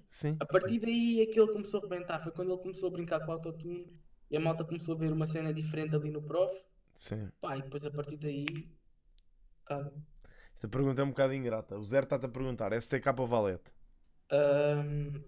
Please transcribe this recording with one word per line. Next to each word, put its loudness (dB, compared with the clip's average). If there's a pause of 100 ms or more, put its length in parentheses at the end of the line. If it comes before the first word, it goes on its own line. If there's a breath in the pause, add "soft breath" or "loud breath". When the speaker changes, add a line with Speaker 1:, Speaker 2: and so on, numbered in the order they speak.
Speaker 1:
sim, -2
Speaker 2:
A -4
partir 4
Speaker 1:
sim. 2
Speaker 2:
daí 4
é 6
que 4
ele 8
começou -2
a -6
rebentar. -4
Foi -6
quando -2
ele -2
começou -4
a -6
brincar -2
com -6
o -2
autotune -8 (420)
e 0
a 2
malta 0
começou -4
a -6
ver 0
uma 0
cena -2
diferente -2
ali 0
no -6
Prof. 0 (400)
Speaker 1:
Sim. -6 (100)
Speaker 2:
Pá, -4
e -6
depois -8
a -6
partir -6
daí, -4 (1200)
caga. -6 (600 soft breath)
Speaker 1:
Esta -8
pergunta 0
é 2
um 0
bocado 2
ingrata. -4
O -6
Zero 4
está-te 0
a -2
perguntar, -2
S 0
T 2
K 2
ou 0
Valete? 2 (600)
Speaker 2:
Ahm, 4